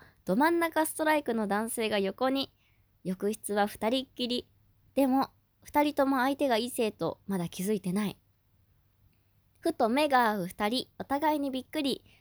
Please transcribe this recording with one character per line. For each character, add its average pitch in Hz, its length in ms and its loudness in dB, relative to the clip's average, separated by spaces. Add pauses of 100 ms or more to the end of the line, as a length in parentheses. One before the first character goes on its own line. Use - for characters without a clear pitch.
(240)
ど 185 120 0
真 302 140 6
ん 339 100 2
中 320 260 0
ス - 80 -8
ト 311 100 -2
ラ 311 120 4
イ 294 60 0
ク 240 120 -2
の 220 120 -2
男 208 220 -2
性 226 220 -2
が 208 80 0
横 196 320 0
に。 269 240 -4 (500)
浴 190 280 -2
室 - 200 -8
は 208 140 2
二 208 240 -2
人 262 140 0
っ - 100 -20
き 247 140 -4
り。 247 200 -4 (460)
で 269 140 4
も、 262 220 2 (340)
二 294 180 2
人 294 120 0
と 269 120 2
も 269 120 2
相 269 180 0
手 285 120 0
が 233 80 2
異 240 140 -2
性 220 220 -2
と - 340 -4
ま 196 120 -2
だ 170 100 -4
気 - 160 -8
づ 208 80 0
い 208 80 -2
て 180 120 -4
な 208 140 0
い。 - 120 -8 (1400)
ふ 330 140 -2
と 240 160 0
目 285 200 2
が 247 220 4
合 208 120 -2
う 170 40 -4
二 208 220 -4
人、 254 200 -4 (100)
お - 60 -10
互 302 320 0
い 285 40 -2
に 277 100 -4
び 262 100 -6
っ - 60 -12
く 311 160 -6
り。 269 220 -2 (160)